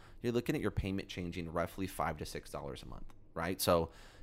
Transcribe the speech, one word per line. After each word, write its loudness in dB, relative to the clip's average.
you're 2
looking 2
at 0
your 2
payment 0
changing -4
roughly 0
five 0
to -6
six -8
dollars -6
a -12
month, -8
right? 0
So 8